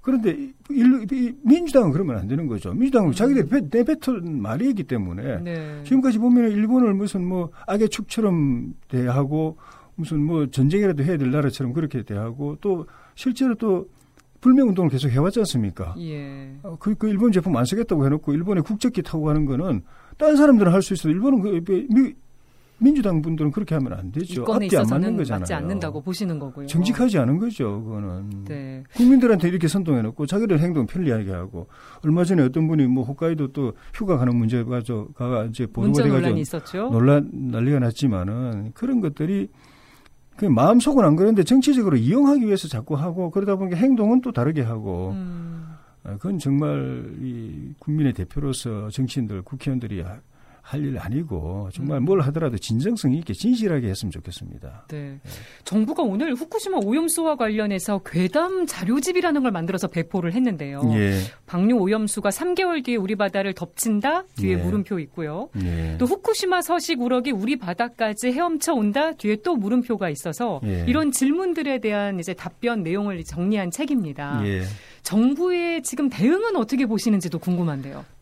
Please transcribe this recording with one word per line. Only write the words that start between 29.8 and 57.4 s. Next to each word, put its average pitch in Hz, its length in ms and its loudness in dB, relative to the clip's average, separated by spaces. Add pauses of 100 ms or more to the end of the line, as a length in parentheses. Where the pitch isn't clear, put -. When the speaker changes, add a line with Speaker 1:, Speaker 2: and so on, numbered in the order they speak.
Speaker 1:
자기들 196 340 2
행동 165 260 2
편리하게 113 460 -2
하고, 92 360 -10 (360)
얼마 165 200 4
전에 170 180 4
어떤 143 260 2
분이 151 180 4
뭐 127 180 2
홋카이도 143 500 -4
또 131 180 -2 (220)
휴가 185 240 0
가는 123 180 2
문제가 117 460 0
저-, 110 320 -6
가 123 320 -4
이제 113 180 -4
보도가 117 220 -2
Speaker 2:
문자 - 160 4
Speaker 1:
돼가지고 - 180 2
Speaker 2:
논란이 - 220 0
있었죠. 180 480 -6
Speaker 1:
논란, 139 420 4
난리가 127 460 -2
났지만은, 113 960 -2
그런 247 260 -2
것들이 190 480 -4 (880)
그 - 80 -2
마음속은 208 580 6
안 156 140 6
그런데 196 280 4
정치적으로 254 520 4
이용하기 254 480 4
위해서 190 240 0
자꾸 135 260 -6
하고, 170 360 -4
그러다 196 260 0
보니까 180 220 -2
행동은 240 420 4
또 247 120 -6
다르게 143 280 0
하고. 104 540 -4
Speaker 2:
음. 170 500 -10 (400)
Speaker 1:
아, 101 140 -10
그건 185 200 -4
정말 139 720 -2 (120)
이 127 560 -10
국민의 151 340 0
대표로서 110 800 -6
정치인들, 117 520 -4
국회의원들이 120 600 -6
하-, 92 180 -12 (480)
할 147 140 -6
일 135 160 -4
아니고, 98 760 -6
정말 139 260 -4
Speaker 2:
음. 123 80 0
Speaker 1:
뭘 196 160 4
하더라도 143 360 -2
진정성 139 560 0
있게 160 200 -4
진실하게 196 540 0
했으면 95 220 -4
좋겠습니다. 82 800 -14
Speaker 2:
네. 156 80 -12 (260)
Speaker 1:
네. - 80 -18 (320)
Speaker 2:
정부가 220 400 0
오늘 247 320 0
후쿠시마 359 500 -4
오염수와 320 520 0
관련해서 214 680 -2